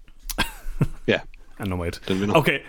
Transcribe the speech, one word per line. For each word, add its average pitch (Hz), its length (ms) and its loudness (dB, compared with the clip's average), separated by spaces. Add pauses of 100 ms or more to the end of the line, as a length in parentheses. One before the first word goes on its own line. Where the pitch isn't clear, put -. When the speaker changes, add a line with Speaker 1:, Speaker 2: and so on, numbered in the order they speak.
(1080)
Speaker 1:
Ja. 214 120 4 (400)
Speaker 2:
Er 107 60 -4
nummer 90 200 0
et. 87 220 -4
Speaker 1:
Den 95 140 2
vinder. 101 140 4
Speaker 2:
Okay, 143 340 6